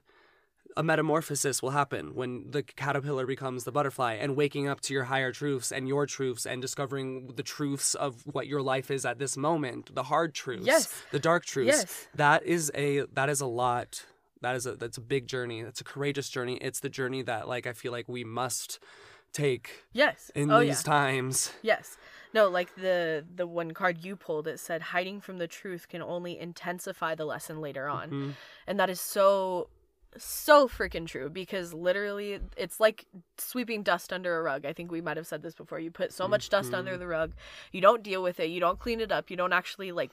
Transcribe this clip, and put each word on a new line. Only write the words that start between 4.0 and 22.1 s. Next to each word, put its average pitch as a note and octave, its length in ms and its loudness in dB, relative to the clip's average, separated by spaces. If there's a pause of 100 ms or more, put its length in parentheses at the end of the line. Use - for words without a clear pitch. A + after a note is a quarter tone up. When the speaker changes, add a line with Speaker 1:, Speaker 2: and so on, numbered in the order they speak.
Speaker 1:
and C3 200 -2
waking C#3+ 340 2
up C3+ 120 -2
to C3+ 140 -4
your C3+ 100 0
higher C3 260 2
truths C#3 400 -2
and C3 160 -4
your C#3 200 2
truths C3 400 -4
and B2+ 160 -4
discovering C3 640 -6 (100)
the C#3+ 60 -6
truths C#3 520 -2
of B2+ 320 -2
what C#3+ 200 -4
your C#3 160 -2
life C3 280 0
is C#3 140 0
at A#2+ 140 -2
this C3+ 180 -4
moment, C3+ 580 0
the C3 100 -2
hard D3+ 300 2
truths, D3+ 320 -6
Speaker 2:
Yes. C#4+ 440 4
Speaker 1:
the D3 80 -2
dark E3 260 4
truths. - 240 2 (120)
Speaker 2:
Yes. - 340 -8
Speaker 1:
That D3 300 8
is D#3+ 300 0
a, C#3 260 2 (120)
that C3+ 160 2
is C#3 140 0
a C3+ 40 -2
lot. A#2+ 600 0 (340)
That B2+ 160 -2
is A#2+ 80 -4
a, A#2+ 100 -4
that's A#2 220 -8
a A#2 60 -12
big B2 240 -2
journey. A#2+ 360 -4
That's A#2 200 -10
a - 20 -12
courageous C#3 460 -4
journey. B2+ 260 -2
It's C3 240 -6
the C#3 80 -6
journey C3 320 -4
that, A#2 280 -4
like, B2 180 -4
I B2 80 -4
feel A#2+ 180 -6
like A#2+ 160 -6
we B2 160 -6
must B2 540 -4 (560)
take C#3 580 -2
Speaker 2:
Yes. - 420 0
Speaker 1:
in D3 160 2
Speaker 2:
Oh, A3 100 10
Speaker 1:
these A#3+ 80 6
Speaker 2:
yeah. C#3+ 220 0
Speaker 1:
times. C3 720 2
Speaker 2:
Yes. - 380 0 (340)